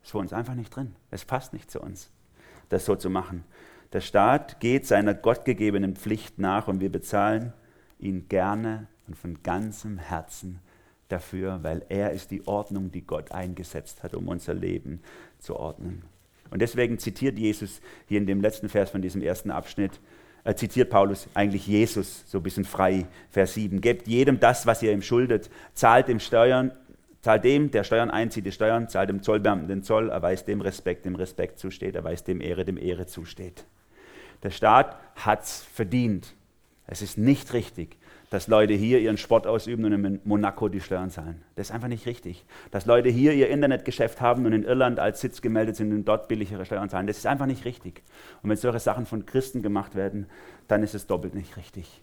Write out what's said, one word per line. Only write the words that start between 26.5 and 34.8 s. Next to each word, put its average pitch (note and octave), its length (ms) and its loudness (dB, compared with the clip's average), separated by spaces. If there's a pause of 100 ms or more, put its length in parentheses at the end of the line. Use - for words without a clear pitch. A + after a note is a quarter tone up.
zahlt A2 220 4
dem, C#3+ 280 4
der G#2 120 2
Steuern A2+ 280 2
einzieht, G#2+ 340 -2
die G2 60 -4
Steuern, A2+ 360 0
zahlt F#2+ 220 0
dem G2 140 -4
Zollbeamten G#2 440 2
den G2 140 -4
Zoll, A2 280 2
erweist F2+ 380 -2
dem G#2 140 -2
Respekt, F#2 440 -4
dem F#2 100 -4
Respekt F2+ 420 -6
zusteht, F#2 380 -8
erweist E2 320 -6
dem F#2 120 -2
Ehre, F2 260 -4
dem F#2 120 -4
Ehre F2+ 300 -6
zusteht.“ - 580 -16 (800)
Der G2+ 80 -4
Staat A2 480 6 (160)